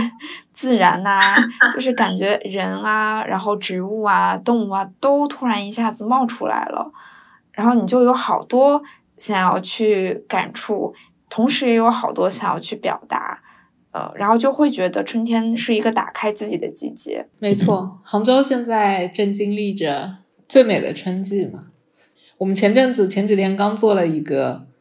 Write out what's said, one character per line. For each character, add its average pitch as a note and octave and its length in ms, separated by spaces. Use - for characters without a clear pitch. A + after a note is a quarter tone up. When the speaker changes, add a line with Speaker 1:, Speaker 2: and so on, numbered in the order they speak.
Speaker 1:
<laughs> - 300
自 B3+ 240
然 F3+ 280
啊， G3 140
就 - 80
是 B3+ 100
感 G#3 240
觉 G3 300
人 F#3+ 200
啊， G#3+ 440
然 F#3+ 120
后 G#3 200
植 F#3 260
物 G#3+ 200
啊， G3 340
动 A3+ 320
物 G3 40
啊， F#3+ 160
都 C#4+ 260
突 C#4 180
然 G3+ 220
一 - 20
下 A3+ 220
子 A3 140
冒 B3+ 200
出 - 220
来 - 180
了。 - 260
然 G#3+ 160
后 B3 80
你 G3+ 100
就 B3 180
有 B3 100
好 - 300
多 C#4+ 380
想 G#3 200
要 F#3 220
去 F#3+ 680
感 F#3 260
触， - 400
同 A3+ 180
时 C#4+ 200
也 A#3 80
有 A3+ 160
好 - 220
多 F#3 160
想 G3 220
要 E3+ 80
去 - 160
表 - 320
达， - 340
呃， - 240
然 G3+ 120
后 A3+ 100
就 C4+ 140
会 C#4+ 180
觉 F#3 200
得 G3+ 140
春 A3+ 200
天 A3+ 320
是 A3+ 200
一 G#3+ 40
个 A3 120
打 A3 200
开 G#3+ 200
自 G#3 160
己 F#3+ 100
的 - 100
季 - 220
节。 - 380
Speaker 2:
没 G3+ 140
错， F#3+ 500
杭 G#3+ 200
州 B3+ 180
现 B3+ 240
在 G3+ 420
正 G3+ 240
经 G3+ 200
历 G#3 220
着 D#3+ 420
最 C4 160
美 G3+ 180
的 - 120
春 F#3 300
季 F#3+ 220
嘛。 - 140
我 F#3+ 60
们 F#3+ 80
前 G3+ 200
阵 B3+ 200
子， G3+ 140
前 G3 180
几 G#3+ 100
天 G3 200
刚 G#3 200
做 G#3+ 180
了 F3+ 140
一 D#3 120
个 C3+ 460